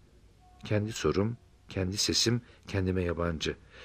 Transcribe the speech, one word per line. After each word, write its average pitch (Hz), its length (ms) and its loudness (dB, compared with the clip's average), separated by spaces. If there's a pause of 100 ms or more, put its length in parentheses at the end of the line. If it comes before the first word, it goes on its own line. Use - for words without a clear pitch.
(640)
Kendi 107 280 0
sorum, 104 440 0 (320)
kendi 95 280 -2
sesim, 117 440 2 (260)
kendime 92 360 0
yabancı. 85 540 -2 (280)